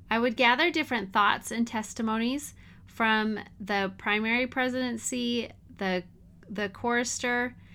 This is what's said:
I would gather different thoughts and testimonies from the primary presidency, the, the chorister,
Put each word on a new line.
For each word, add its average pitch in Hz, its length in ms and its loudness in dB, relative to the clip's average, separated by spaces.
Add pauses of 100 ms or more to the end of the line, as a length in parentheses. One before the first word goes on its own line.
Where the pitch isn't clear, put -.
(120)
I 226 80 2
would 233 160 2
gather 254 340 6
different 240 420 -2
thoughts 208 380 2
and 226 160 0
testimonies 226 880 -4 (320)
from 220 540 2 (200)
the 196 380 -2
primary 220 480 2
presidency, 247 1040 -2 (280)
the, 185 260 -2 (440)
the 202 220 -4
chorister, 247 840 -2 (200)